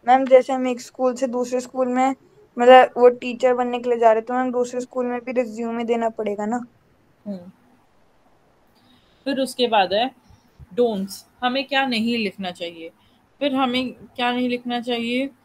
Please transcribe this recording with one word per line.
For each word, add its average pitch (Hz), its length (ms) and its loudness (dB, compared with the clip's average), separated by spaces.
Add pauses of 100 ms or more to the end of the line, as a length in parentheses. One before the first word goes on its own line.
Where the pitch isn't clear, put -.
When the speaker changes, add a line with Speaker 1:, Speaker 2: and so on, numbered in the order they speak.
Speaker 1:
मैम, 262 180 4
जैसे 254 280 6
हम 254 160 -2
एक 247 120 -6
स्कूल 254 340 -4
से 254 120 -4
दूसरे 247 340 -4
स्कूल 254 280 -4
में, 262 260 0 (440)
मतलब, 247 380 10
वो 247 120 6
टीचर 247 460 0
बनने 247 240 -2
के 240 120 -4
लिए 233 80 0
जा 226 140 6
रहे, 220 100 2
तो 247 120 -8
मैम, 254 180 -2
दूसरे 247 280 -4
स्कूल 254 260 -6
में 247 140 -6
भी 247 120 -10
रिज्यूमे 233 520 -4
देना 226 240 -2
पड़ेगा 208 380 -6
ना? 240 180 -4 (640)
Speaker 2:
हम्म। 185 240 -14 (1700)
फिर 269 160 -4
उसके 254 280 -2
बाद 196 240 2
है 233 180 0 (640)
don'ts, 208 520 -2 (180)
हमें 262 220 -2
क्या 269 200 0
नहीं 233 320 -2
लिखना 190 320 -6
चाहिए। 170 380 -12 (500)
फिर 269 160 -2
हमें 254 380 -2
क्या 240 400 -6
नहीं 247 160 -2
लिखना 240 320 -4
चाहिए? 240 500 -4 (140)